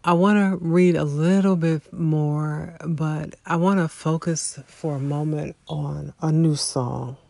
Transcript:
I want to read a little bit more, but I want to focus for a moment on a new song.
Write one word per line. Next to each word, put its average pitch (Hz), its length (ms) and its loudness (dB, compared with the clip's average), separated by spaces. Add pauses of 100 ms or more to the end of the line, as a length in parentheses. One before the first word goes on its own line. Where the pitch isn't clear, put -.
I 175 80 4
want 196 240 4
to 190 280 2
read 175 300 4
a 151 80 0
little 180 540 2
bit 160 340 -2
more, 151 880 -2 (100)
but 151 480 -4 (100)
I 165 120 -2
want 190 240 4
to 160 80 0
focus 160 760 -4
for 151 300 -6
a 135 40 -4
moment 147 580 -4 (100)
on 147 540 -8
a 160 100 0
new 156 240 4
song. 131 600 -6 (120)